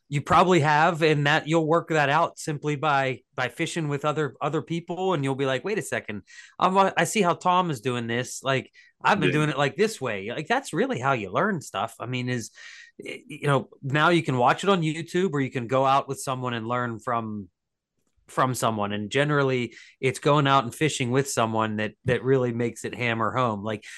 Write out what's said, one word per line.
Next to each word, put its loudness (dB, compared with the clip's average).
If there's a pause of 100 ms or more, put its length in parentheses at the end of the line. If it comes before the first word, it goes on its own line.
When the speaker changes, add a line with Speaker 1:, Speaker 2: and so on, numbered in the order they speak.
Speaker 1:
you -2
probably 4
have, 4
and 4
that 2
you'll 2
work 2
that 2
out 0
simply -6
by, 0 (140)
by -2
fishing -4
with -2
other, -2
other -2
people. -4
And 0
you'll 0
be -2
like, 0
"Wait -4
a -4
second. -6 (360)
I'm, 2
uh, 4
I 4
see 0
how 4
Tom 2
is -6
doing -4
this. -4
Like, -2 (320)
I've 4
been 2
Speaker 2:
Yeah. 0
Speaker 1:
doing 2
it, -4
like, 0
this -2
way." -6
Like, -8
that's -2
really -2
how 2
you -4
learn 0
stuff. -6
I -12
mean, -4
is, -4 (480)
y-, -12
you -8
know, 2 (140)
now 2
you 4
can 0
watch 4
it 2
on 4
YouTube, -2
or 0
you -2
can -6
go 2
out 4
with -8
someone -6
and -6
learn -4
from, -6 (800)
from 0
someone. -2
And -6
generally 0 (280)
it's -2
going 4
out 4
and -8
fishing -2
with 0
someone 0
that, -4 (120)
that 0
really 2
makes -4
it -8
hammer -2
home. 0
Like, -6 (120)